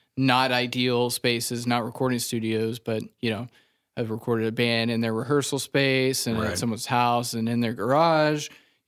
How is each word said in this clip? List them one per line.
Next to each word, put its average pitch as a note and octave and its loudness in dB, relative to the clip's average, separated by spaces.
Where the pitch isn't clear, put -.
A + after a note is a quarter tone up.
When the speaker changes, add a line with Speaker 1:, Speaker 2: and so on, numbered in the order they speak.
Speaker 1:
not C3 4
ideal B2 0
spaces, A#2+ -2
not A#2+ 0
recording B2 -2
studios, A2+ -2
but, A2+ -4
you A#2 0
know, A2+ -4
I've A#2 -4
recorded A2+ -2
a A2 -2
band A#2 0
in A2+ 0
their A2+ 0
rehearsal C3+ 0
space C3 0
and A2+ -2
Speaker 2:
Right. A2 -2
Speaker 1:
at G2+ -4
someone's A2+ -4
house A#2+ 0
and A2+ -2
in A#2+ 0
their A#2 0
garage, D3+ 2